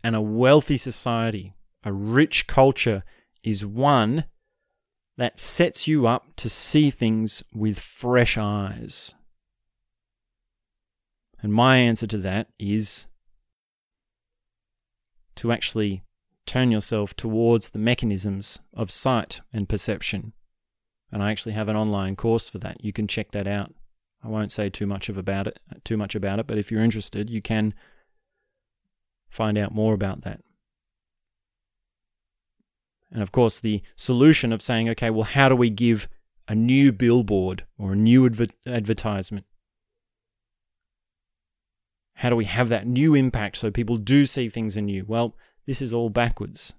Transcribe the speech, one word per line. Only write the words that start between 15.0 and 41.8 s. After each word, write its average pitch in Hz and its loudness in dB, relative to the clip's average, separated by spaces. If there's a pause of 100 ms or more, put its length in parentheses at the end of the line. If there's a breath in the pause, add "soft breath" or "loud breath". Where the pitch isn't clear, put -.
to 117 -2
actually 104 -2 (420)
turn 127 2
yourself 107 -2
towards 117 0
the 110 -8
mechanisms 101 -2 (140)
of 110 -6
sight - -2 (120)
and 104 -6
perception. 104 -6 (760)
And 101 -4
I 104 0
actually 110 -6
have 107 -4
an 107 0
online 101 -2
course 113 0
for 95 -12
that. - -12
You 107 -6
can 107 -4
check - -6
that 98 -4
out. 101 -4 (500)
I 113 -12
won't 107 -4
say 104 -4
too 101 -6
much 98 -6
of 98 -8
about 98 -4
it, - -12 (240)
too 113 -4
much 104 -4
about 98 -2
it, 113 -6
but 113 -4
if 104 -4
you're 110 2
interested, 107 -2
you 113 -6
can 107 -2 (1600)
find 107 -2
out 104 -2
more 107 2
about 95 -4
that. - -12 (2750)
And 107 -6
of 98 -6
course, 120 2
the 107 -2 (140 soft breath)
solution 127 4
of 110 -4
saying, 113 0
"Okay, 113 -2
well, 110 0
how 135 4
do 131 6
we 120 4
give 110 0 (380)
a 110 -4
new 131 6
billboard 104 2 (120)
or 98 -4
a - 0
new 120 8
adver-, 113 0 (180)
advertisement? 107 -4 (2750)